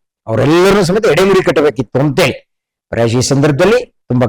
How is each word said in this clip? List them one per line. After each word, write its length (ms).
ಅವರೆಲ್ಲರೂ 580
ಸಮೇತ 220
ಎಡೆಮುರಿ 360
ಕಟ್ಟಬೇಕಿತ್ತು 580
ಅಂತೇಳಿ. 500
ಪ್ರಾಯಶಃ 300
ಈ 20
ಸಂದರ್ಭದಲ್ಲಿ 720
ತುಂಬಾ 200